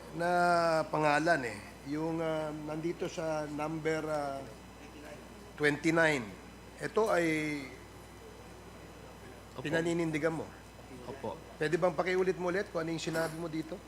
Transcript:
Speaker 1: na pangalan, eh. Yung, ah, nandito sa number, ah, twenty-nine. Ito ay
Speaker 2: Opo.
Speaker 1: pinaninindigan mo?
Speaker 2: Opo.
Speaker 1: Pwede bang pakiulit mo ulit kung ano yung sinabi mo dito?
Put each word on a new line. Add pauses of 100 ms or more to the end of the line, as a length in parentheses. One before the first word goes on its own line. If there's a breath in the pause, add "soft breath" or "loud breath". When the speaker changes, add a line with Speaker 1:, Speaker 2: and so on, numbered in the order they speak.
(160)
Speaker 1:
na
pangalan,
eh. (320)
Yung,
ah,
nandito
sa
number,
ah, (1200)
twenty-nine. (560)
Ito
ay (1900)
Speaker 2:
Opo.
Speaker 1:
pinaninindigan
mo? (640)
Speaker 2:
Opo. (240)
Speaker 1:
Pwede
bang
pakiulit
mo
ulit
kung
ano
yung
sinabi
mo
dito? (120)